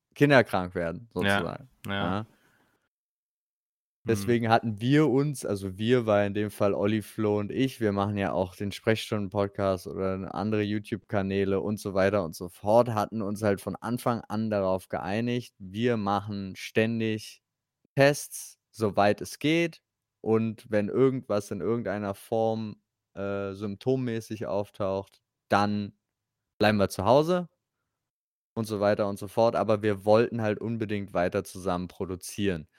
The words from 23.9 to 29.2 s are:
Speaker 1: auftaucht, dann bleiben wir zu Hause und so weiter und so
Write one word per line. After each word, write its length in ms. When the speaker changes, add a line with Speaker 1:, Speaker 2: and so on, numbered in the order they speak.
Speaker 1:
auftaucht, 760
dann 460
bleiben 200
wir 120
zu 140
Hause 440
und 120
so 140
weiter 280
und 100
so 100